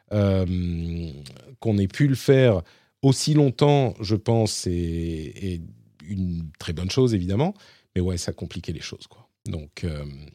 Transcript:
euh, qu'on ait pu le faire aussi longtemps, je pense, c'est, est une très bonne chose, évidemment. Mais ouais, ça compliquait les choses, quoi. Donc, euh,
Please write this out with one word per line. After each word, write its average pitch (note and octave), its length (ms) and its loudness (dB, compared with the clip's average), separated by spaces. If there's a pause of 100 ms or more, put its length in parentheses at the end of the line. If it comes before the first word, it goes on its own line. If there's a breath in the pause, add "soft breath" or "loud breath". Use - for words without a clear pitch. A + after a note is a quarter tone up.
(140)
euh, G2 320 2 (1120)
qu'on A2 160 0
ait G2 120 2
pu C#3+ 200 2
le C3+ 60 4
faire B2 480 4 (400 soft breath)
aussi C3+ 320 2
longtemps, C#3+ 680 4
je G#2+ 140 -2
pense, A2+ 380 2
c'est, - 200 -4
est E2 880 -4 (480)
une F2+ 400 -4 (100)
très - 140 -8
bonne F2+ 180 -4
chose, B2+ 220 2
évidemment. G#2 400 0 (420 soft breath)
Mais F#2 60 0
ouais, F2+ 160 -2
ça F2 160 -6
compliquait F2 400 -10
les - 80 -10
choses, - 260 -14
quoi. - 220 -20 (160)
Donc, D2+ 400 -10
euh, D2 220 -6 (280)